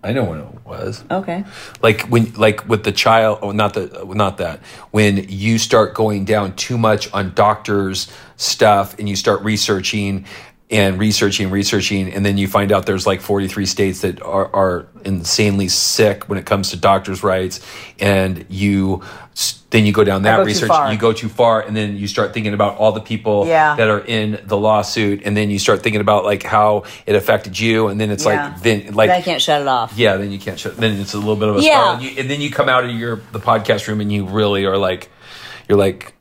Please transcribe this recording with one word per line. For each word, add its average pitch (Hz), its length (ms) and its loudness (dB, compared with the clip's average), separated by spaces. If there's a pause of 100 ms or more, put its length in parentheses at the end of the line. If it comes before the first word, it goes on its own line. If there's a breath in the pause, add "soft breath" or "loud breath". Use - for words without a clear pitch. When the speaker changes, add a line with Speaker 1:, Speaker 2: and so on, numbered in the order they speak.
Speaker 1:
I 101 120 -4
know 131 100 0
when 82 160 -6
it - 260 -18
was. - 460 -10
Speaker 2:
Okay. 185 320 -4 (380 loud breath)
Speaker 1:
Like 113 220 4
when, 117 320 2
like 107 340 2
with 110 160 0
the 104 80 -2
child, 113 480 4
oh, 101 100 -6
not 104 220 0
the, 95 340 -8
not 98 300 -2
that. 82 220 -6 (320 loud breath)
When 101 360 2
you 101 300 0
start 110 360 2
going 104 300 0
down 101 320 0
too - 220 -6
much 110 340 2
on 98 220 -4
doctors' 101 760 0 (280 loud breath)
stuff 101 600 2
and 104 120 -6
you 98 80 -2
start 101 240 0
researching 101 840 -2 (460 loud breath)
and 98 280 2
researching, 104 500 2
researching, 98 640 0
and 101 100 -2
then 101 140 2
you 98 100 0
find 101 240 2
out 95 140 2
there's, 98 220 -2
like, 98 140 0
forty-three 98 440 -2
states 95 360 -2
that 90 200 -4
are, - 340 -2
are 92 320 0 (160)
insanely 98 640 0
sick - 600 0
when 101 80 -2
it 85 80 -8
comes 98 240 -2
to 90 80 -10
doctors' 95 460 0
rights, 95 360 -2 (400 loud breath)
and 95 500 0
you 95 520 0 (300 loud breath)
s-, - 400 -8
then 110 160 4
you 104 40 2
go 104 120 6
down 95 240 2
Speaker 2:
I - 20 4
Speaker 1:
that 113 80 4
Speaker 2:
go 196 60 4
too - 20 4
Speaker 1:
research, 107 220 0
Speaker 2:
far. 147 260 4
Speaker 1:
you 110 60 -4
go 113 120 4
too 110 160 -4
far, 113 340 4
and 107 140 -6
then 104 220 -4
you 101 100 -6
start 104 280 -2
thinking 107 180 -4
about 101 240 0
all 107 140 4
the 107 100 -4
people 107 460 -2
Speaker 2:
Yeah. 156 300 2
Speaker 1:
that 113 120 4
are 104 160 0
in 107 380 -2
the 104 140 -2
lawsuit, 104 680 0
and 104 100 0
then 107 140 0
you 101 80 -2
start 98 240 2
thinking 107 200 -2
about, 101 220 2
like, 101 200 0
how 107 400 2 (240 loud breath)
it 104 80 2
affected 101 440 0
you, 110 280 2
and 101 120 -4
then 107 120 -2
it's 98 140 -4
Speaker 2:
Yeah. 143 240 0
Speaker 1:
like, - 120 -16
then, 202 320 0
like 208 160 4
Speaker 2:
Then 180 80 4
I 175 60 0
can't 165 180 -2
shut 147 200 2
it 139 60 -2
off. 120 300 -2
Speaker 1:
Yeah, 104 200 4
then 101 140 -4
you 98 60 -8
can't 98 220 -10
shut, - 180 -10
then 110 240 0
it's 98 140 -8
a - 20 -4
little 107 180 0
bit 104 120 -2
of 101 100 0
a 95 60 2
Speaker 2:
Yeah. - 160 4
Speaker 1:
spiral, - 160 2
and, 120 80 -8
you, 131 160 -10
and 131 100 -4
then 143 120 -4
you 143 100 -4
come 131 180 0
out 127 160 4
of 120 60 -6
your, 113 300 -6 (100)
the 107 80 -8
podcast 110 480 0
room, 107 140 -2
and 104 120 -2
you 101 140 0
really 101 380 0
are 95 120 0
like, 92 320 -2 (580 loud breath)
you're 101 120 4
like 95 420 -2